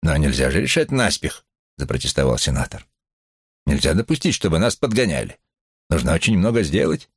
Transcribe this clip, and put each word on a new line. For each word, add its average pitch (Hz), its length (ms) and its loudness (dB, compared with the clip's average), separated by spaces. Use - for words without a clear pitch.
«Но 78 140 0
нельзя 67 340 0
же 71 100 0
решать 143 300 0
наспех», - 560 -2
запротестовал 64 580 -2
сенатор. - 500 -4
«Нельзя 71 280 2
допустить, 151 400 0
чтобы 82 240 0
нас 113 180 2
подгоняли. 107 640 -2
Нужно 76 240 0
очень 92 240 2
много 113 260 2
сделать. 82 540 0